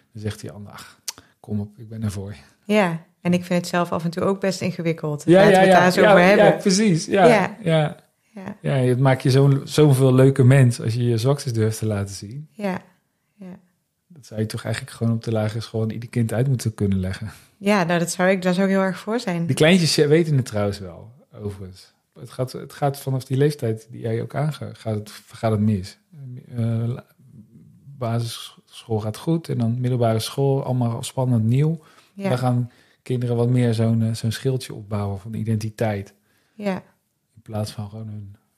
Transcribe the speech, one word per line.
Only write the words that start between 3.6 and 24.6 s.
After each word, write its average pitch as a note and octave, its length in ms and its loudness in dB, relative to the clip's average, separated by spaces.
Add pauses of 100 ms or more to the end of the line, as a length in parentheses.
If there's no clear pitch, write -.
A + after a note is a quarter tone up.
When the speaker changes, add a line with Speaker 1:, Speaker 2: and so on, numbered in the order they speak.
Speaker 2:
het F3 80 -6
zelf F3 240 -2
af F3 120 -4
en E3+ 60 -4
toe F3 120 -6
ook G3 180 -2
best F#3+ 200 -4
ingewikkeld. E3 680 -4
Speaker 1:
Ja, D#3+ 60 6
Speaker 2:
Laten F#3+ 200 8
Speaker 1:
ja, F#3 80 6
Speaker 2:
we F#3+ 40 6
het - 80 8
Speaker 1:
ja, F3+ 60 8
Speaker 2:
daar F3 80 6
eens F3+ 80 4
Speaker 1:
ja, F#3+ 160 6
Speaker 2:
over F#3+ 100 8
Speaker 1:
ja, F3 60 6
Speaker 2:
hebben. G3+ 340 6
Speaker 1:
precies, F#3+ 460 2
ja, F#3+ 200 4
Speaker 2:
Ja. G3 360 4
Speaker 1:
ja. D#3+ 340 0 (380)
Speaker 2:
Ja. G3 260 -14
Speaker 1:
Ja, D3+ 140 -2
het B2+ 240 2
maakt C3+ 240 2
je C#3 80 2
zo'n, C#3 340 4
zoveel C3+ 500 4
leuke C3+ 300 6
mens B2+ 360 6
als A2 140 -2
je B2 100 -4
je A#2 140 0
zwaktes B2 340 -2
durft A2 260 -2
te A2 80 -6
laten G2+ 280 -4
zien. C3 360 -16
Speaker 2:
Ja, F#3+ 320 -8 (520)
ja. F#3 240 -20 (500)
Speaker 1:
Dat D#3 180 -20
zou G#2+ 140 -6
je G#2+ 60 0
toch A2+ 180 -8
eigenlijk A2+ 320 -6
gewoon A#2 160 0
op A2+ 120 -4
de A#2 80 -4
lagere G#2+ 280 -2
school A2 220 -6
aan A2 80 -2
ieder A2+ 180 -10
kind A#2 240 -2
uit A#2+ 160 0
moeten A#2+ 260 -2
kunnen G2 260 0
leggen. F#2+ 300 -6 (260)
Speaker 2:
Ja, G3+ 280 0
nou, E3+ 140 0
dat F3 120 -2
zou F#3 200 0
ik, G3 120 0
daar F3+ 120 0
zou G3 120 0
ik F#3+ 60 0
heel G3 100 2
erg F#3+ 160 -2
voor A3+ 220 -6
zijn. E3+ 260 -4
Speaker 1:
Die C#3 100 -2
kleintjes, E3 420 4
eh, D3+ 100 4
weten D#3+ 280 4
het B2 100 0
trouwens G#2 320 -2
wel, F#2 340 -16 (200)
overigens. G2 600 -14 (260)
Het - 120 -18
gaat, B2+ 220 -6
het - 200 -14
gaat C#3 260 -4
vanaf C3+ 260 -6
die C3 120 -4
leeftijd C3 540 -2
die A#2 100 -18
jij A#2 220 -4
ook A#2+ 120 -12
aangaat, C3+ 440 -6